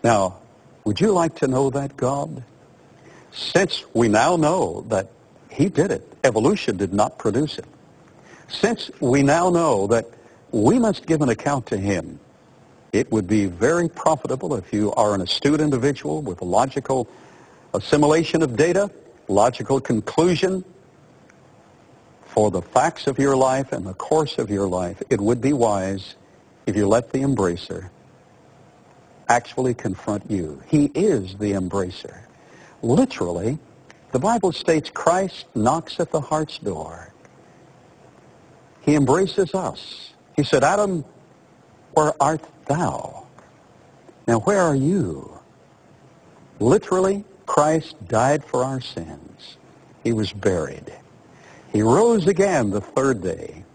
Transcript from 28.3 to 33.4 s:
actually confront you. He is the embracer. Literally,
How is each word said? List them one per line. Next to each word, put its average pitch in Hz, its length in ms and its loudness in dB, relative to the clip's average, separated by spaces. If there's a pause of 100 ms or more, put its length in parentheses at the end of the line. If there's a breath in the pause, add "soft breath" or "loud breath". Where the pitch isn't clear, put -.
actually 120 460 0
confront 104 560 -6
you. 78 380 -6
He 147 260 4
is 131 420 0
the 101 160 -2
embracer. 92 680 -6 (640 loud breath)
Literally, 117 760 0 (540)